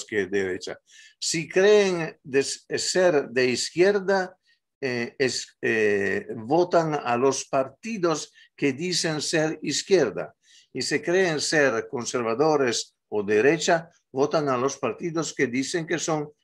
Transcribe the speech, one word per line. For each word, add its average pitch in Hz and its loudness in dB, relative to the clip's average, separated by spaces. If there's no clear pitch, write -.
que 104 -2
es 92 -4
derecha. 95 -4
Si 165 -6
creen 190 2
de, 135 0
ser 151 0
de 127 0
izquierda, 185 0
eh, 120 -4
es, - -2
eh, 104 2
votan 160 0
a 120 -2
los 131 0
partidos 160 -4
que 143 0
dicen 160 -4
ser 156 0
izquierda. 131 0
Y 131 -6
si 143 -2
creen 170 0
ser 135 2
conservadores 123 0
o 104 -2
derecha, 160 2
votan 147 0
a 127 0
los 135 -2
partidos 156 -4
que 143 0
dicen 135 -4
que 165 -4
son 151 -2